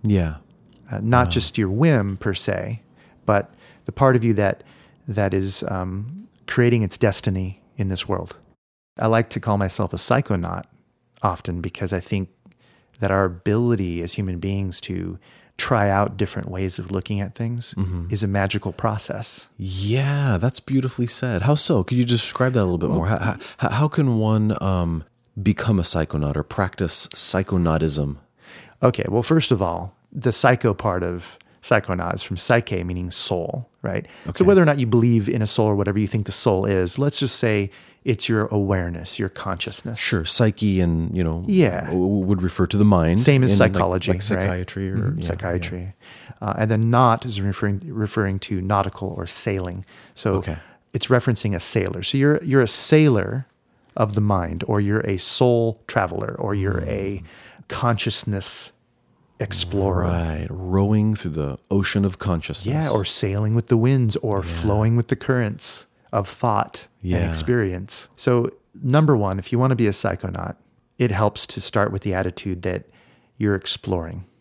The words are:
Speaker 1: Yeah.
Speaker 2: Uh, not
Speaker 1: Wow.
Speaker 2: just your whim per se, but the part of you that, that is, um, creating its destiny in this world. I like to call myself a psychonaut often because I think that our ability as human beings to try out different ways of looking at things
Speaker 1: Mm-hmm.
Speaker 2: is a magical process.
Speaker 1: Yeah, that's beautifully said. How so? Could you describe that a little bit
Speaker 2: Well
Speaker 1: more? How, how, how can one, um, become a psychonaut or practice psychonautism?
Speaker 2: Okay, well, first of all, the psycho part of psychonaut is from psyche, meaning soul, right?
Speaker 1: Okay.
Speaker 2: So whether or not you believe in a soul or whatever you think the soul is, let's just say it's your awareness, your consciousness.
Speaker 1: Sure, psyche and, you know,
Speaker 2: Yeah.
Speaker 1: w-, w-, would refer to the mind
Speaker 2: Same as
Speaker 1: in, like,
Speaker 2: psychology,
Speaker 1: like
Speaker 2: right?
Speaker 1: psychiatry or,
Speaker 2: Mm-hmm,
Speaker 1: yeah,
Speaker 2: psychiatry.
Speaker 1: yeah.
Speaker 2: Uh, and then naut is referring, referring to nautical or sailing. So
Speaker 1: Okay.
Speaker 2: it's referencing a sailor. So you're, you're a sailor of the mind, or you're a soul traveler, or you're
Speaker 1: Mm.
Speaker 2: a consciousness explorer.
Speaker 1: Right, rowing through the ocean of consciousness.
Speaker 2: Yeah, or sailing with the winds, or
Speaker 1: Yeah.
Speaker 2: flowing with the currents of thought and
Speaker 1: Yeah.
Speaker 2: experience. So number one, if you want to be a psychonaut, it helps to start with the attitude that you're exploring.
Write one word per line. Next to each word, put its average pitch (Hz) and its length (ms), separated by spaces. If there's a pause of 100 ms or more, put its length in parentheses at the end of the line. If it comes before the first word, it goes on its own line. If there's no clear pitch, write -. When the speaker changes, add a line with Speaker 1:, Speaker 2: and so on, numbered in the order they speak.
Speaker 1:
Yeah. 90 340 (560)
Speaker 2:
Uh, 104 120
not 123 240
Speaker 1:
Wow. - 40
Speaker 2:
just - 260
your 101 120
whim 107 480
per 101 160
se, - 480 (460)
but 101 260 (320)
the - 60
part 131 240
of 113 80
you 117 120
that, 101 280 (440)
that 101 260
is, 95 340
um, 101 600 (200)
creating 120 340
its 98 160
destiny 95 640 (160)
in 98 120
this 92 180
world. 90 280 (640)
I 113 80
like 113 240
to - 100
call 107 180
myself 98 360
a 90 40
psychonaut 90 680 (580)
often 87 400
because 92 320
I 90 60
think 95 300 (680)
that 98 120
our 98 140
ability 98 760
as 87 120
human 92 260
beings 98 420
to 90 380 (380)
try 104 320
out 98 280
different 98 320
ways 92 300
of 87 100
looking 98 320
at 95 140
things 117 420
Speaker 1:
Mm-hmm. 90 320
Speaker 2:
is 104 140
a 104 40
magical 98 440
process. - 760 (100)
Speaker 1:
Yeah, 117 800
that's 123 220
beautifully 131 440
said. 117 380
How 135 120
so? 131 280
Could 123 140
you 123 80
describe 123 480
that 120 80
a - 20
little 90 140
bit 85 120
Speaker 2:
Well 78 100
Speaker 1:
more? 82 80
How, 107 300 (200)
how, - 120
how 139 200
can 135 280
one, 107 460
um, 85 400 (380)
become 104 380
a 82 40
psychonaut 76 520
or 76 80
practice - 640
psychonautism? 80 1080 (640)
Speaker 2:
Okay, 123 280
well, 110 140
first 160 280
of 101 100
all, 87 340 (160)
the 123 200
psycho 123 420
part 90 300
of 87 340 (240)
psychonaut 95 540
is 101 80
from 95 140
psyche, 117 480
meaning 90 260
soul, - 580 (120)
right? - 260 (200)
Speaker 1:
Okay. - 120
Speaker 2:
So 185 60
whether 190 160
or 170 40
not 143 140
you 123 80
believe 113 400
in 120 140
a 107 60
soul 107 200
or 104 80
whatever 101 240
you 104 80
think 104 180
the - 60
soul 98 340
is, 92 320
let's 143 220
just 131 160
say 104 340 (360)
it's 113 240
your 110 180
awareness, 92 720
your 101 80
consciousness. - 720
Speaker 1:
Sure, 87 240
psyche 104 560
and, 85 360
you 92 60
know, 82 260
Speaker 2:
Yeah. 131 400
Speaker 1:
w-, 90 140
w-, 95 240
would 95 160
refer 92 260
to 107 100
the 104 80
mind 87 340
Speaker 2:
Same 135 240
as 95 80
Speaker 1:
in, 143 80
like, 98 140
Speaker 2:
psychology, 95 380
Speaker 1:
like 87 80
Speaker 2:
right? 98 40
Speaker 1:
psychiatry 95 640
or, 98 80
Speaker 2:
Mm-hmm, - 220
Speaker 1:
yeah, 90 80
Speaker 2:
psychiatry. 90 640 (480)
Speaker 1:
yeah. 104 60
Speaker 2:
Uh, 98 100
and 110 140
then 113 180
naut 117 360
is 104 160
referring, 98 440
referring 101 540
to 95 220
nautical 98 560
or 90 100
sailing. 95 580 (300)
So 98 200
Speaker 1:
Okay. 87 220 (360)
Speaker 2:
it's 120 140
referencing 117 460
a 85 60
sailor. 92 440
So - 140
you're, 147 240
you're 135 200
a 117 80
sailor 131 760 (500)
of 104 180
the 104 60
mind, 87 440
or 104 140
you're 101 260
a 101 120
soul 117 720
traveler, 104 520
or 101 160
you're 98 260
Speaker 1:
Mm. - 60
Speaker 2:
a 98 360 (440)
consciousness - 1040 (680)
explorer. 95 640
Speaker 1:
Right, 82 460
rowing 101 640
through 90 160
the 73 260 (140)
ocean 98 340
of 92 140
consciousness. 98 640
Speaker 2:
Yeah, 143 60
or 107 140
sailing 107 500
with 117 120
the 120 100
winds, 120 400
or 104 260
Speaker 1:
Yeah. 85 80 (100)
Speaker 2:
flowing 110 340
with 117 120
the 139 80
currents - 720 (240)
of 101 160
thought - 600 (140)
and 92 100
Speaker 1:
Yeah. 85 180
Speaker 2:
experience. 92 840
So 120 340 (320)
number 147 340
one, 98 240
if - 120
you 120 80
want 131 120
to 123 40
be 113 120
a 101 40
psychonaut, 92 640 (420)
it 123 140
helps 104 360
to - 140
start 104 300
with 98 100
the 98 120
attitude 92 500
that 90 220 (520)
you're 104 180
exploring. 90 720 (160)